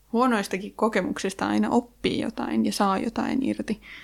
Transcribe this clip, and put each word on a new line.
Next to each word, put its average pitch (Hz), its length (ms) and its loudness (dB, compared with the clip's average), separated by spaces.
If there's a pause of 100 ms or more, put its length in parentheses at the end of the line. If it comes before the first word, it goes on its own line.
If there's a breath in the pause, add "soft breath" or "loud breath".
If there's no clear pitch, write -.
(140)
huonoistakin 214 640 0
kokemuksista 196 720 0
aina 214 220 2
oppii - 500 0
jotain 226 460 0
ja 214 80 0
saa 196 240 2
jotain - 460 -2
irti. 214 380 -2 (220 loud breath)